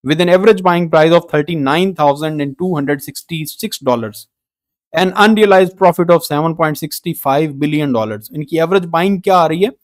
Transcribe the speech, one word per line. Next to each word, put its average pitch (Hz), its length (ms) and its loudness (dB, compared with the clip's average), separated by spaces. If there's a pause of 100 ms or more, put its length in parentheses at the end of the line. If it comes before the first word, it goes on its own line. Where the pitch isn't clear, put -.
with 156 220 0
an 175 120 2
average 190 320 2
buying 175 200 0
price 165 300 4
of 165 100 -6
thirty-nine 156 680 -2
thousand 147 460 0
and 135 120 -10
two 185 160 -4
hundred 143 360 -4
sixty-six - 720 -10
dollars, 117 400 -4 (720)
an 185 260 0
unrealized 202 580 4
profit 175 380 2
of 165 100 -2
seven 156 320 -2
point 156 200 -2
six - 240 -12 (200)
five 143 380 -2
billion 151 340 -2
dollars। 107 400 -6
इनकी 151 260 -6
एवरेज 175 260 0 (120)
बाइंग 185 240 0
क्या 185 160 2
आ 165 100 4
रही 165 160 0
है? 247 80 -2 (120)